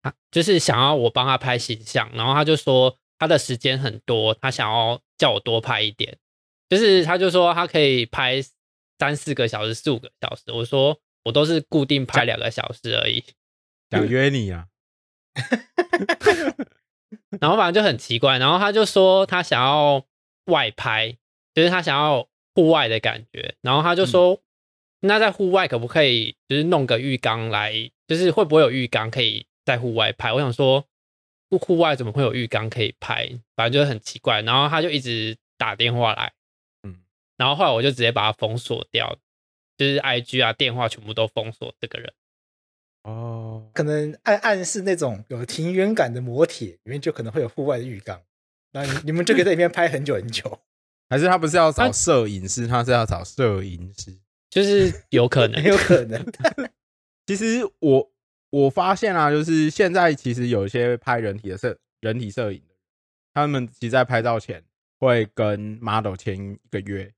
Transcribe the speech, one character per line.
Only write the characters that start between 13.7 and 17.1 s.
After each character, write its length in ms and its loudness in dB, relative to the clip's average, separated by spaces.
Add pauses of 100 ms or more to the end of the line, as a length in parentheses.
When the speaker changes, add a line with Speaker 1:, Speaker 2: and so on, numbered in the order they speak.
Speaker 2:
想 180 0
约 220 2
你 200 -2
啊。 160 -10 (680)
Speaker 1:
<laughs> 120 -8 (1900)